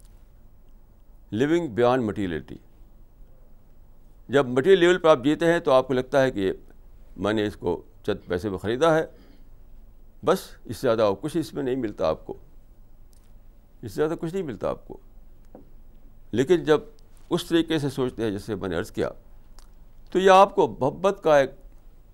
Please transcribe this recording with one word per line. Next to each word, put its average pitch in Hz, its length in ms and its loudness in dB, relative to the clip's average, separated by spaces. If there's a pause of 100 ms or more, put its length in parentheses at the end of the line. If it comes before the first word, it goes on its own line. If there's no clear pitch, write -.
(1300)
living 151 420 -2
beyond 120 340 2
materiality। 90 480 -6 (1700)
जब 127 200 2
मटेरियल 160 300 4
लेवल 175 180 4
पर - 120 4
आप 135 140 4
जीते 151 220 0
हैं 170 160 2
तो 151 100 0
आपको 131 220 2
लगता 127 280 0
है 131 100 0
कि 95 200 -2 (680)
मैंने 104 300 -2
इसको - 360 -6 (220)
चंद 101 240 -6
पैसे 92 200 -4
में 92 100 -6
ख़रीदा 127 360 0
है, 160 140 -2 (1120)
बस, - 340 -2 (100)
इससे 110 140 -12
ज़्यादा 117 320 2
कुछ 147 240 -8
इसमें 147 260 -6
नहीं 127 140 -2
मिलता 107 300 -4
आपको, - 300 -6 (1500)
इससे 101 120 -14
ज़्यादा 156 200 -2
कुछ 165 180 -8
नहीं 196 100 -6
मिलता 107 260 -8
आपको। - 300 -10 (1300)
लेकिन 143 320 2
जब 151 260 2 (400)
उस 170 180 -4
तरीके 165 300 0
से 139 100 -2
सोचते 127 340 -4
हैं 110 80 -2
जैसे 101 240 -8
मैंने 90 200 -6
अर्ज़ 101 160 -6
किया, 78 160 -4 (1040)
तो 185 60 0
यह 190 140 6
आपको 190 360 6
मोहब्बत 170 540 -2
का 151 160 6
एक, 135 160 -2 (580)